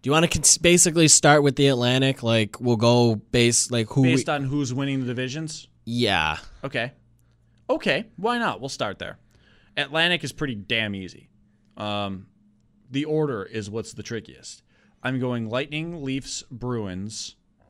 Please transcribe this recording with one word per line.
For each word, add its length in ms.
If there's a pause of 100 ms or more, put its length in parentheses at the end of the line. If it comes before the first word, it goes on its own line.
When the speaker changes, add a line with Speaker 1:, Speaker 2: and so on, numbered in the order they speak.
Speaker 1:
Do 60
you 40
wanna 160
cons-, 300
basically 500
start 360
with 120
the 120
Atlantic? 560
Like, 360
we'll 180
go 380
base, 560
like, 180
who 140
Speaker 2:
Based 240
Speaker 1:
we 60
Speaker 2:
on 120
who's 280
winning 280
the 40
divisions? 640 (180)
Speaker 1:
Yeah. 520 (260)
Speaker 2:
Okay. 300 (760)
Okay, 460
why 240
not? 220
We'll 80
start 280
there. 220 (580)
Atlantic 460
is 100
pretty 220
damn 400
easy. 340 (480)
Um, 500 (600)
the 160
order 380
is 260
what's 240
the 100
trickiest. 600 (400)
I'm 160
going 300
Lightning, 540
Leafs, 460
Bruins, 840 (340)